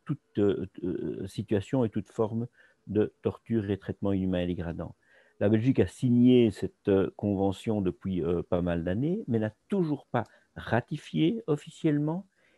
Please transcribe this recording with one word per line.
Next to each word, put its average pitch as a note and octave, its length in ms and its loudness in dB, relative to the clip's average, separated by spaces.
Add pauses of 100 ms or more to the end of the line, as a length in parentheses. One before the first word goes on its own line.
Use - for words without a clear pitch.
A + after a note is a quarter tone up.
toute, C#3+ 140 -6 (180)
euh, G2+ 300 2 (160)
euh, - 440 -6
situation A2 560 -2
et A2+ 60 0
toute G#2+ 200 -8
forme A2+ 380 -4 (400)
de G#2 340 0
torture G#2+ 480 -2
et G2 80 0
traitement G2 360 -4
inhumain F#2 280 0
et F2 60 -2
dégradant. E2+ 480 -6 (440)
La G#2 100 2
Belgique A2 300 2
a G2+ 80 4
signé A#2+ 640 6
cette, - 360 -8
euh, F#2+ 300 4
convention G2+ 640 -2
depuis, F2+ 420 -2
euh, E2+ 180 0
pas F2 200 -2
mal E2+ 220 -2
d'années, C3+ 440 -2
mais A#2 120 0
n'a G#2+ 120 -2 (160)
toujours D#3+ 380 -2
pas A#2 180 -4 (320)
ratifié D#3 920 -2
officiellement D#3 800 -2 (320)